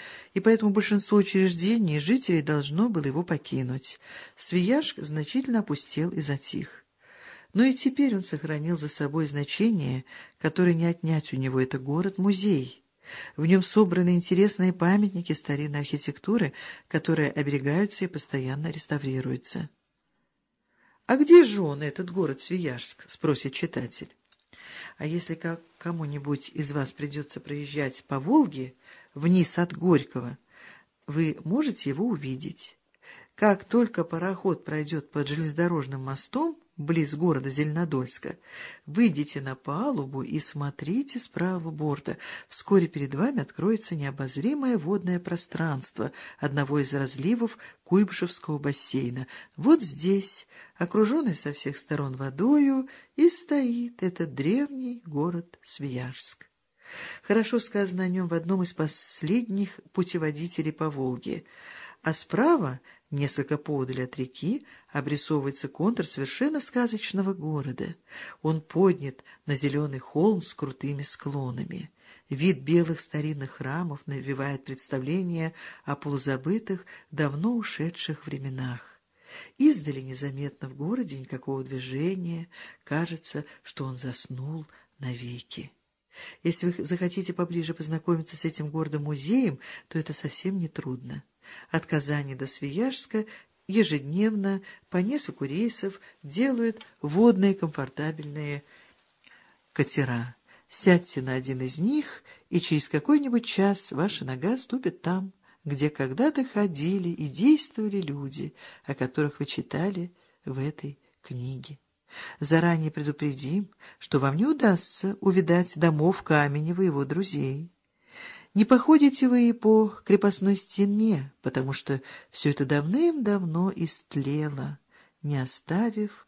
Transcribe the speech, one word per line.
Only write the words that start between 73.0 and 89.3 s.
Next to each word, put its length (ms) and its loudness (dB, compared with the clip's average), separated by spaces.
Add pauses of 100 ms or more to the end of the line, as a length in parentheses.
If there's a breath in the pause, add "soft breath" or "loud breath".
храмов 560 -6
навевает 580 -4
представление 880 -4 (320 loud breath)
о 100 -2
полузабытых, 920 -4 (240 loud breath)
давно 440 0
ушедших 720 -6
временах. 720 -8 (600 loud breath)
Издали 420 4
незаметно 680 -8
в 60 -14
городе 440 -4
никакого 440 -6
движения, 840 -4 (340 loud breath)
кажется, 600 -4 (160 loud breath)
что 240 -10
он 120 -8
заснул 680 -10 (320 soft breath)
навеки. 720 -10 (720 loud breath)
Если 300 0
вы 120 -6
захотите 480 -2
поближе 440 -2
познакомиться 600 -2
с 80 -8
этим 280 -4
городом-музеем, 880 -2 (280 loud breath)